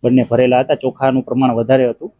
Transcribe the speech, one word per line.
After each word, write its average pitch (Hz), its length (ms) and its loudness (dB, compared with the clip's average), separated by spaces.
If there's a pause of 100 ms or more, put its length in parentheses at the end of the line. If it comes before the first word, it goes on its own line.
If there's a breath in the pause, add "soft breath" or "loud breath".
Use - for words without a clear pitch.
બંને 123 200 2
ભરેલા 123 360 2
હતા. 135 160 0
ચોખાનું 131 480 -2
પ્રમાણ 127 280 0
વધારે 120 380 0
હતું 165 300 -10